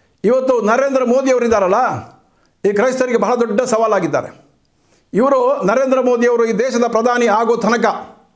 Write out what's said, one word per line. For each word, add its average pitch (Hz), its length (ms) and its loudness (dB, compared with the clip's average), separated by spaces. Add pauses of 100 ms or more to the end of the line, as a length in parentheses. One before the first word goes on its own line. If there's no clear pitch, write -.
(240)
ಇವತ್ತು 254 380 2
ನರೇಂದ್ರ 254 420 0
ಮೋದಿ 262 280 0
ಅವರಿದ್ದಾರಲ್ಲ, 226 440 2 (920)
ಈ 208 80 0
ಕ್ರೈಸ್ತರಿಗೆ 247 440 0
ಬಹಳ 202 180 0
ದೊಡ್ಡ 226 260 -2
ಸವಾಲಾಗಿದ್ದಾರೆ. 208 840 -2 (640)
ಇವರು, 254 520 0
ನರೇಂದ್ರ 254 360 0
ಮೋದಿ 240 260 2
ಅವರು 233 180 2
ಈ 226 60 -2
ದೇಶದ 233 360 -2
ಪ್ರಧಾನಿ 233 400 0
ಆಗೋ 226 280 0
ತನಕ 220 600 -2 (200)